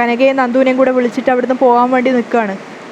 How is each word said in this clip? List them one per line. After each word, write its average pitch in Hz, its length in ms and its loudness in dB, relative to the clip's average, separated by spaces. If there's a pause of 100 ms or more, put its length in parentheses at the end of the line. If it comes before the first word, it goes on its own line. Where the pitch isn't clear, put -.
കനകയെയും 240 360 0
നന്ദുവിനെയും 254 400 0
കൂടെ 254 140 2
വിളിച്ചിട്ട് 247 400 0
അവിടുന്ന് 247 240 0
പോകാൻ 247 360 2
വേണ്ടി 254 200 0
നിൽക്കുകയാണ്. 233 440 -2 (380)